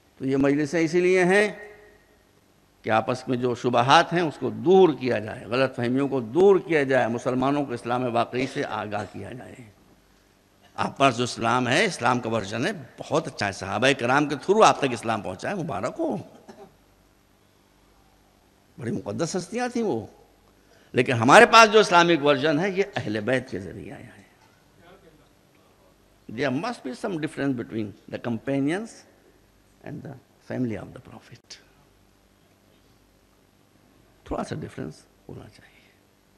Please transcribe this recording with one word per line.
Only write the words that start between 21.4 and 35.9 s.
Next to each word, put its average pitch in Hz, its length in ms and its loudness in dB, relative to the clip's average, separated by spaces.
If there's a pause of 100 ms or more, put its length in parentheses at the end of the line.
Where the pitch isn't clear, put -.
पास 226 220 8
जो 214 120 6
इस्लामिक 170 400 4
वर्जन 143 380 2
है, 185 180 -2
ये 190 60 -2
अहले 110 380 -6
बैत 123 300 -2
के 95 80 -8
ज़रिए 92 320 -12
आया - 160 -18
है। - 200 -20 (2000)
There 131 340 -4
must 240 180 -8
be 254 120 -10 (100)
some 196 200 -6
difference 139 360 -4
between 107 540 -10
the 107 100 -8
companions 139 640 -4 (960)
and - 160 -14
the 147 120 -14 (360)
family 117 320 -4
of - 140 -16
the - 60 -20
Prophet। - 560 -20 (2750)
थोड़ा - 120 -6
सा - 140 -10
difference - 480 -12 (240)
होना 107 160 -16
चाहिए। - 480 -20 (460)